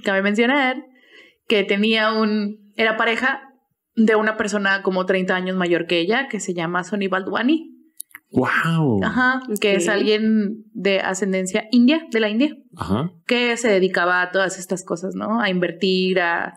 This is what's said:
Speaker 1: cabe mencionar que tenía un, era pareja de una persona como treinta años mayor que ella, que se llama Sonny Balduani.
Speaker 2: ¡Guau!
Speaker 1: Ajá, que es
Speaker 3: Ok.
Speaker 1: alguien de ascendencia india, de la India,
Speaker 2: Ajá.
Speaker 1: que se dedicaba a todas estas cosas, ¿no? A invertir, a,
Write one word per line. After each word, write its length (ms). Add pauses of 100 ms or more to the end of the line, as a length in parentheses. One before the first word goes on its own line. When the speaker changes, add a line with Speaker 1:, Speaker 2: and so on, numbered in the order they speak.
Speaker 1:
cabe 180
mencionar 600 (640)
que 160
tenía 500
un, 640
era 220
pareja 440 (540)
de 200
una 220
persona 460
como 220
treinta 300
años 220
mayor 280
que 140
ella, 300
que 100
se 140
llama 300
Sonny 240
Balduani. 680 (520)
Speaker 2:
¡Guau! 760
Speaker 1:
Ajá, 380 (180)
que 160
es 140
Speaker 3:
Ok. 40
Speaker 1:
alguien 680 (100)
de 280
ascendencia 720
india, 400
de 100
la 80
India, 260 (220)
Speaker 2:
Ajá. 340 (160)
Speaker 1:
que 300
se 100
dedicaba 540
a 100
todas 260
estas 280
cosas, 300
¿no? 260
A 80
invertir, 720
a, 360